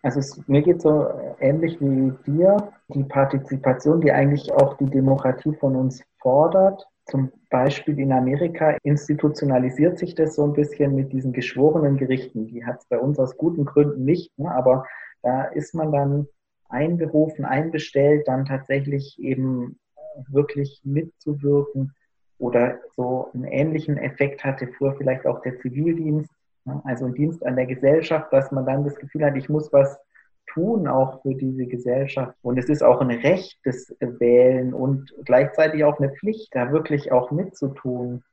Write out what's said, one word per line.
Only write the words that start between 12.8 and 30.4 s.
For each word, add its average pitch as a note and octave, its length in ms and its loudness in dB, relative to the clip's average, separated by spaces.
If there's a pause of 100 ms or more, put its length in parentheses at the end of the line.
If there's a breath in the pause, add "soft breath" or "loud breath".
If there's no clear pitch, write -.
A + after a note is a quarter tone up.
bei A#2 120 0
uns C#3 180 0
aus C3 200 -2
guten D#3 280 0
Gründen C#3+ 380 2
nicht, E3+ 340 -2
ne? D3+ 140 -4
Aber B2+ 340 2 (380 loud breath)
da C3 200 0
ist - 300 -8
man D#3 180 -2
dann C#3+ 360 0 (420)
einberufen, D#3 760 0
einbestellt, D3 840 2
dann C3+ 180 0
tatsächlich C#3 760 -4
eben C3 600 -4 (500)
wirklich C#3 540 -2
mitzuwirken. C#3+ 1120 -2 (460)
Oder B2 400 0 (160)
so B2+ 380 -4
einen C3 120 -8
ähnlichen D3+ 520 -2
Effekt C#3 460 -4
hatte C3 240 -4
früher C#3 280 -2
vielleicht C3 300 -4
auch - 160 -2
der B2 180 -8
Zivildienst, D3+ 720 -4 (340)
ne? C#3 180 -10
Also C3 220 -6
ein B2 80 -4
Dienst D#3+ 320 -4
an B2+ 100 -2
der B2+ 120 0
Gesellschaft, D3+ 680 0
dass C3+ 180 2
man C3+ 140 -2
dann C3+ 180 -2
das C#3+ 140 -4
Gefühl D3+ 260 -6
hat, C#3 140 2
ich B2+ 100 -8
muss D3+ 240 -2
was C#3 260 4 (560 soft breath)